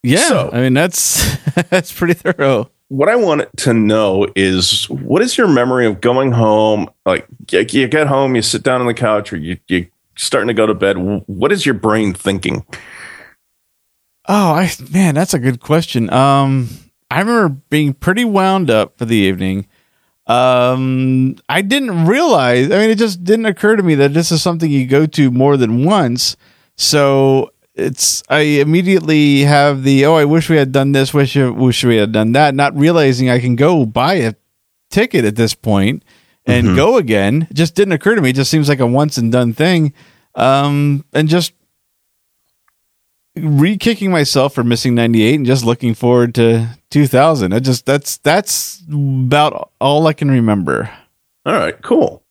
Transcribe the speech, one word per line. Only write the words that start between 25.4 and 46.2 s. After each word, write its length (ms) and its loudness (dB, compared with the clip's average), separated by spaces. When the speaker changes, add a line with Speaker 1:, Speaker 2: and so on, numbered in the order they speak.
Speaker 1:
than 280 0
once. 520 -2
So 760 2
it's, 540 -4
I 100 0
immediately 1000 2
have 420 2
the, 220 4
"Oh, 100 4
I 100 4
wish 240 0
we 80 2
had 140 0
done 220 0
this, 200 0
wish, 220 0
wish 480 0
we 140 2
had 140 0
done 200 0
that," 240 2
not 220 0
realizing 520 2
I 100 2
can 160 0
go 300 2
buy 300 -2
a 180 -2
ticket 360 0
at 100 -2
this 180 0
point 500 -2
and 220 2
Speaker 2:
Mm-hmm. 80 2
Speaker 1:
go 220 2
again. 540 0
It 40 -16
just 200 -2
didn't 180 0
occur 220 0
to 60 0
me. 80 2
It 60 -2
just 160 0
seems 180 2
like 100 0
a 80 2
once 300 0
and 140 0
done 220 2
thing. 400 0
Um, 680 0
and 140 0
just 260 0
re-kicking 760 0
myself 420 0
for 100 -2
missing 320 0
ninety-eight 400 2
and 100 -4
just 200 0
looking 280 -2
forward 420 0